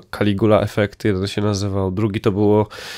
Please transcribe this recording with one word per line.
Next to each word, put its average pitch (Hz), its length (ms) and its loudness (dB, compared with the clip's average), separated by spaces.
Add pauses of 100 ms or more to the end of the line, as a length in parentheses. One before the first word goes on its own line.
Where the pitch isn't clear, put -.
(180)
Caligula 104 440 2
Effect 101 440 -2
jeden 98 220 0
się 104 140 -4
nazywał, 98 500 -2
drugi 101 300 -2
to 113 100 2
było, 104 360 4 (300)